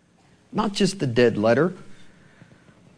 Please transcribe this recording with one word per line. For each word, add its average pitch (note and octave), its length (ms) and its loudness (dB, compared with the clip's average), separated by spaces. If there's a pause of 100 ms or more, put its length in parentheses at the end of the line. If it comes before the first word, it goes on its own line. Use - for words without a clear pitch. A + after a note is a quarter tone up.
(520)
Not G#3 220 -4
just - 240 -2
the D3+ 80 -4
dead A#2 320 2
letter. C3 380 0 (1200)